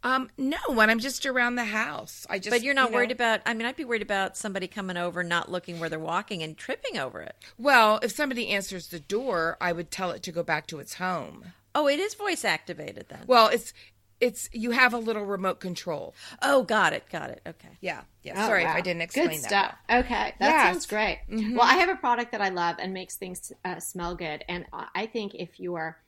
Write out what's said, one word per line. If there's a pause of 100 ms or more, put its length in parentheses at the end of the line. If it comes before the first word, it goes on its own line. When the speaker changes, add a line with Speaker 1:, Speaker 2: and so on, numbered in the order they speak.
Speaker 1:
Um,
no, (100)
when
I'm
just
around
the
house,
I
just,
Speaker 2:
But
you're
not
Speaker 1:
you
know.
Speaker 2:
worried
about,
I
mean,
I'd
be
worried
about
somebody
coming
over,
not
looking
where
they're
walking
and
tripping
over
it. (240)
Speaker 1:
Well,
if
somebody
answers
the
door,
I
would
tell
it
to
go
back
to
its
home. (220)
Speaker 2:
Oh,
it
is
voice
activated
then.
Speaker 1:
Well,
it's, (480)
it's,
you
have
a
little
remote
control. (280)
Speaker 2:
Oh,
got
it,
got
it.
Okay.
Speaker 1:
Yeah, (200)
yeah.
Speaker 3:
Oh,
Speaker 1:
Sorry
if
Speaker 3:
wow.
Speaker 1:
I
didn't
explain
Speaker 3:
Good
Speaker 1:
that
Speaker 3:
stuff. (140)
Speaker 1:
well.
Speaker 3:
Okay,
that
Speaker 1:
Yes.
Speaker 3:
sounds
great. (100)
Speaker 1:
Mm-hmm.
Speaker 3:
Well,
I
have
a
product
that
I
love
and
makes
things, (120)
uh,
smell
good.
And
I,
I
think
if
your